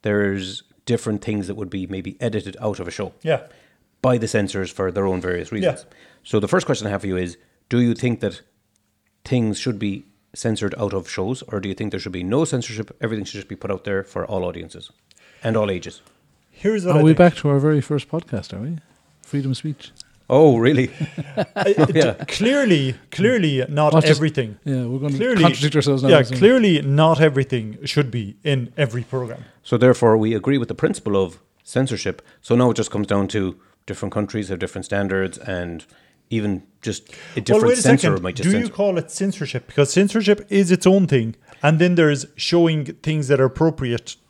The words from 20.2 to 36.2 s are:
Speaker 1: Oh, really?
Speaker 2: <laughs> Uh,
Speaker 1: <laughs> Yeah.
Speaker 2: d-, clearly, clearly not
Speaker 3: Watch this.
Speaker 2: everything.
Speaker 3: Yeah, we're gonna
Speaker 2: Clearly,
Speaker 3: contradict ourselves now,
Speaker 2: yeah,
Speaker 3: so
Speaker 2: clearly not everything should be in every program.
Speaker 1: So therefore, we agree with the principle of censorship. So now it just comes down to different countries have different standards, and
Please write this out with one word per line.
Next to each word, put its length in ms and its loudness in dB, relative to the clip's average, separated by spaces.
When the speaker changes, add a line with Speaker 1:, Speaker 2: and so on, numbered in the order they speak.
Speaker 1:
Oh, 280 8
really? 400 4
Speaker 2:
<laughs> 40 -10
Uh, 80 -2
Speaker 1:
<laughs> 400 2
Yeah. 180 4
Speaker 2:
d-, 140 -8
clearly, 680 2
clearly 580 0
not 240 2
Speaker 3:
Watch 140 6
this. 100 6
Speaker 2:
everything. 480 -4
Speaker 3:
Yeah, 220 -4
we're 140 -6
gonna 160 -4
Speaker 2:
Clearly, 260 0
Speaker 3:
contradict 340 2
ourselves 260 2
now, 80 2
Speaker 2:
yeah, 120 8
Speaker 3:
so 140 -4
Speaker 2:
clearly 460 6
not 380 2
everything 640 0
should 260 -2
be 340 -8
in 320 -2
every 260 -2
program. 420 -8
Speaker 1:
So 140 -2
therefore, 400 6
we 180 0
agree 240 0
with 100 -4
the 60 -8
principle 420 -2
of 240 -2
censorship. 600 -4
So 140 0
now 140 4
it 60 -2
just 140 -4
comes 160 -4
down 220 0
to 300 -4
different 280 -10
countries 340 -4
have 100 -8
different 260 -8
standards, 540 -2
and 460 -8